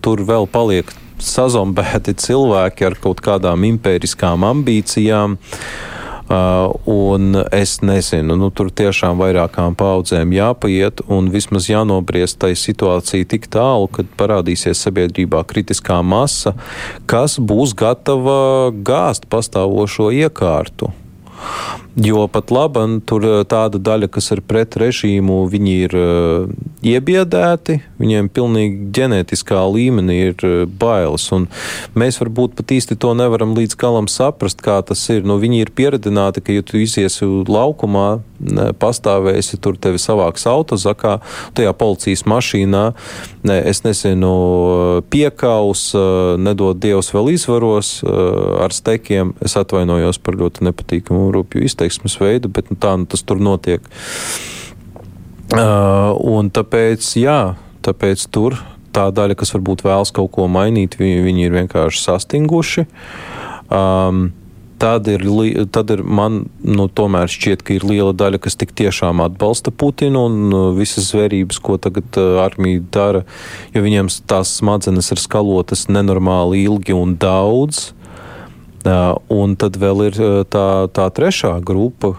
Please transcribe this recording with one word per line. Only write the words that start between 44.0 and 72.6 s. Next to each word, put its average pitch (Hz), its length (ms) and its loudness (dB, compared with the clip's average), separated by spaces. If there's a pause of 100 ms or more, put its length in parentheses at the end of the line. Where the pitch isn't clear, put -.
piekaus, 120 840 0
ā, 98 160 2 (300)
nedod 95 420 0
Dievs 98 320 0
vēl 113 240 2
izvaros, 117 640 0
ā, - 140 -2 (440)
ar 90 120 2
stekiem. 101 680 -2
Es - 200 -2
atvainojos 90 640 0
par 92 160 -2
ļoti 87 240 -2
nepatīkamu 87 640 -2
rupju 92 320 -2
izteiksmes - 560 -2
veidu, 104 320 0
bet, 98 220 -4
nu, 98 80 -4
tā 101 180 2
nu 90 80 -2
tas - 160 -6
tur - 160 -2
notiek. 95 480 0 (1600)
Ā, 113 200 2 (480)
un 107 340 0
tāpēc, 113 560 0 (100)
jā, 139 240 4 (400)
tāpēc - 500 -2
tur 120 300 0 (300)
tā 98 220 0
daļa, 101 260 0
kas - 160 -4
varbūt 95 320 -2
vēlas 98 280 2
kaut 95 200 -2
ko 92 160 0
mainīt, 95 480 2
vi-, 92 240 2
viņi 90 260 2
ir 87 100 2
vienkārši 87 460 0
sastinguši. 151 840 0 (840)
Ām, 92 640 2 (440)
tad 113 340 0
ir 98 160 0
li-, 107 440 0
tad 110 240 -2
ir 98 100 -2
man, 104 400 0 (140)
nu, 98 320 0
tomēr 92 400 0
šķiet, - 360 -2
ka 101 120 0
ir 92 80 -2
liela 101 280 2
daļa, 98 280 0
kas - 160 -4
tik - 160 -4
tiešām 92 480 0
atbalsta 101 520 0
Putinu 139 520 0
un, 113 220 0
uh, 95 240 2
visas 95 400 -2
zverības, 101 500 0
ko 98 160 -2
tagad, 92 360 -4
uh, 92 280 2
armija 92 440 0